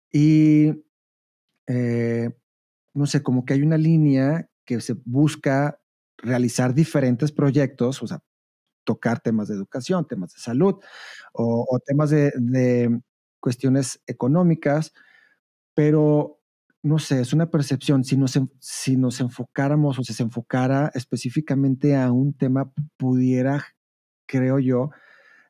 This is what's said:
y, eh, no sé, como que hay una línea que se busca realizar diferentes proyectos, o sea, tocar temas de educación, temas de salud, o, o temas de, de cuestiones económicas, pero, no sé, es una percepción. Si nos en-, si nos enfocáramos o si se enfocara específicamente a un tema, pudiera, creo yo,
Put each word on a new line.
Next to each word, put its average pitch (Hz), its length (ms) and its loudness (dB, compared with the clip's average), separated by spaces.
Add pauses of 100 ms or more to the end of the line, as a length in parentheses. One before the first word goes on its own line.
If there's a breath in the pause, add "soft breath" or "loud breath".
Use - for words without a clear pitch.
(120)
y, 151 720 4 (840)
eh, 120 640 -2 (640)
no 143 140 -2
sé, 143 160 0
como 127 220 0
que 135 100 0
hay 139 60 2
una 160 160 2
línea 156 720 2 (140)
que 120 160 -4
se 117 140 -6 (120)
busca 143 760 0 (380)
realizar 123 560 -2
diferentes 143 580 0
proyectos, 135 720 0
o 107 40 -8
sea, - 140 -10 (640)
tocar 117 340 -2
temas 110 280 -2
de 107 80 -6
educación, 135 520 -4
temas 95 260 -8
de - 60 -20
salud, 165 360 0 (580 loud breath)
o, 117 340 -2
o 127 120 0
temas 143 320 0
de, 143 260 4
de 120 640 0 (380)
cuestiones 131 680 -2
económicas, 156 880 0 (800 soft breath)
pero, 151 640 2 (440)
no 151 160 2
sé, 139 200 -2
es 120 140 -4
una 165 160 2
percepción. 139 540 0
Si 143 120 -2
nos 135 200 2
en-, 131 240 -2
si - 360 -4
nos 123 240 0
enfocáramos 139 800 -2
o 127 40 -2
si 117 100 -10
se 120 100 -4
enfocara 131 680 -2
específicamente 135 1040 -2
a 127 160 2
un 135 220 2
tema, 135 380 -2 (240)
pudiera, 127 680 0 (640)
creo 131 320 0
yo, 127 320 0 (580 loud breath)